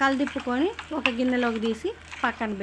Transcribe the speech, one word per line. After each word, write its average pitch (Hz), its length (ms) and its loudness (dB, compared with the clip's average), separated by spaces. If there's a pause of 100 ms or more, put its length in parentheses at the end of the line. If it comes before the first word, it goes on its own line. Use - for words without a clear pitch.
కలిదిప్పుకొని 269 720 2 (300)
ఒక 233 60 2 (120)
గిన్నెలోకి 247 480 2
తీసి 226 240 -2 (320)
పక్కన 226 280 0 (120)